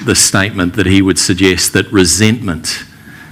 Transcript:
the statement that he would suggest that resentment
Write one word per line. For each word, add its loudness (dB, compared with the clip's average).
the 0
statement 0
that -2
he 4
would 0
suggest 0
that -2
resentment 0